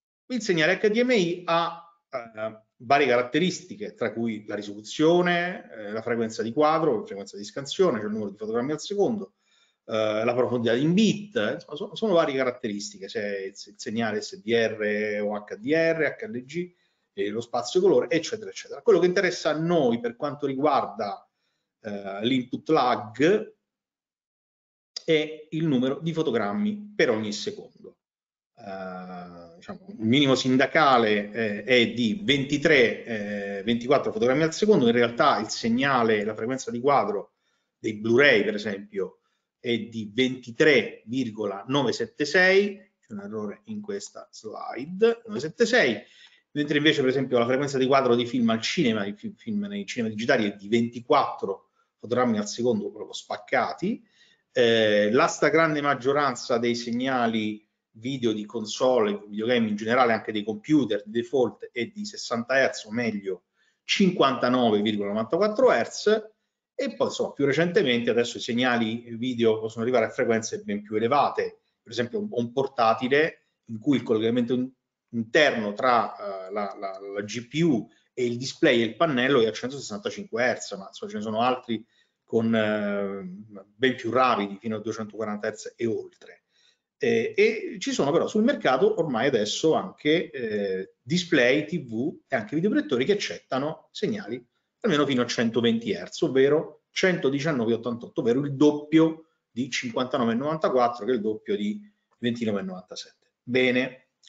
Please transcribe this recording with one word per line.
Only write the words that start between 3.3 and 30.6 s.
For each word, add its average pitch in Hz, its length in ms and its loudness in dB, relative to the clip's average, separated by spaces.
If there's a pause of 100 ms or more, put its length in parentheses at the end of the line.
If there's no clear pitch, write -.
tra 107 200 -4
cui 113 320 -4
la 107 100 -8
risoluzione, 170 1160 0
eh, 104 200 -12
la 113 100 -6
frequenza 113 420 -2
di 113 100 -6
quadro, 151 460 2
la 104 60 -8
frequenza 98 320 -12
di 101 60 -12
scansione, 139 540 0
cioè 104 100 -4
il 104 60 -6
numero 110 180 -4
di 95 60 -16
fotogrammi 113 360 -4
al 151 80 -6
secondo, 202 520 -2 (520)
eh, 110 380 -2
la 120 120 0
profondità 117 400 2
in 156 180 2
bit, 202 420 2
insomma, 120 420 -4
so-, 202 180 -12
sono 214 180 0
varie 156 220 4
caratteristiche, 104 720 -6
se 101 380 -6
il, 98 80 -10
il - 240 -20
segnale 110 440 -4
S 98 200 -12
D 107 100 -6
R 107 720 0
o 104 100 -4
H 104 220 -10
D 113 160 -6
R, 160 480 0
H 110 80 -10
L 117 160 -10
G, 170 300 -8 (440)
eh, 101 120 -2
lo 107 100 -6
spazio 120 400 -2
colore, 160 300 4
eccetera, 107 400 -2
eccetera. - 320 -14
Quello 196 180 6
che 175 60 6
interessa 180 460 0
a 151 60 -2
noi 151 440 2
per 117 160 -6
quanto 147 280 -6
riguarda, 113 800 0 (540)
eh, 101 460 -8
l'input 123 440 -2
lag 143 840 2 (1500)
è 156 460 -2
il 160 140 -4
numero 131 360 0
di 165 100 -4
fotogrammi 104 840 -2
per 151 160 2
ogni 107 220 -2
secondo. - 680 -12 (580)
Eh, 92 960 -14
diciamo, - 300 -18 (120)
il 110 80 -4
minimo 135 300 6
sindacale, 127 960 4